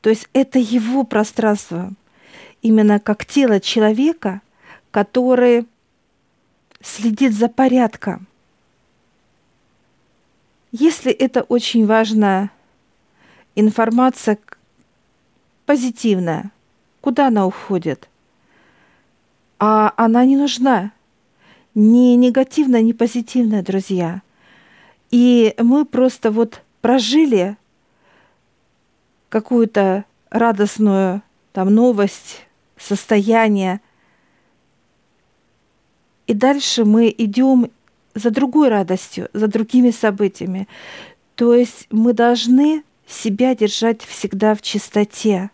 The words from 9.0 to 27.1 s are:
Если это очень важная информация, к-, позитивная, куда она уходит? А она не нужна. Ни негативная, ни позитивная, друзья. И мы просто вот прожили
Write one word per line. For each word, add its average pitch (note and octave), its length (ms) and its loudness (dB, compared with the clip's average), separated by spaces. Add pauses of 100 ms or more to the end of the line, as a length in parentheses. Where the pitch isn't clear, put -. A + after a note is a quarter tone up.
Если C4 400 0
это B3+ 300 -2
очень A#3 420 0
важная G#3 680 0 (1040)
информация, A3+ 840 0
к-, - 200 -20 (1080)
позитивная, G#3 840 -2 (520)
куда C#4 240 0
она G#3+ 200 2
уходит? F3 600 -6 (1500)
А G#3+ 340 2
она A#3 280 2
не C4+ 120 4
нужна. B3 560 -2 (840)
Ни A#3+ 400 4
негативная, B3+ 680 2
ни A3+ 120 2
позитивная, A3+ 720 -2
друзья. F#3 600 -4 (880)
И A#3+ 480 4
мы B3+ 260 2
просто B3 460 0
вот A3+ 320 -4 (180)
прожили A#3+ 760 0 (1700)